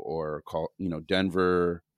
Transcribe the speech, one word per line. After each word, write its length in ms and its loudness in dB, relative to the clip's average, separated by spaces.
or 400 -6
call, 340 -4
you 120 -2
know, 100 -4
Denver, 840 2